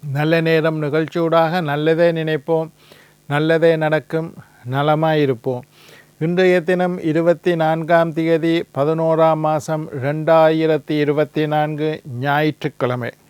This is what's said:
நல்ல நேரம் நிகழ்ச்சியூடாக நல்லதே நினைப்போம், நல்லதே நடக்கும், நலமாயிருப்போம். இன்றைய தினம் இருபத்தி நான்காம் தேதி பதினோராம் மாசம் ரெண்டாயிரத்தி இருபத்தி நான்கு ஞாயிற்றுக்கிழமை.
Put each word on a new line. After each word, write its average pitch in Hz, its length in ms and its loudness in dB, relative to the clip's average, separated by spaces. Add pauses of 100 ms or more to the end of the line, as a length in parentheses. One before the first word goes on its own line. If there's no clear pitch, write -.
(160)
நல்ல 156 300 2
நேரம் 160 380 0
நிகழ்ச்சியூடாக 160 760 0 (100)
நல்லதே 156 360 2 (120)
நினைப்போம், 160 500 -4 (640)
நல்லதே 160 400 2 (120)
நடக்கும், 156 460 -2 (440)
நலமாயிருப்போம். 143 880 0 (640)
இன்றைய 180 300 2 (140)
தினம் 180 260 0 (140)
இருபத்தி 170 520 0
நான்காம் 165 560 0
தேதி 165 360 0 (240)
பதினோராம் 160 680 2
மாசம் 156 400 -4 (200)
ரெண்டாயிரத்தி 156 1000 2
இருபத்தி 147 500 0
நான்கு 151 360 -2 (340)
ஞாயிற்றுக்கிழமை. 139 920 -2 (160)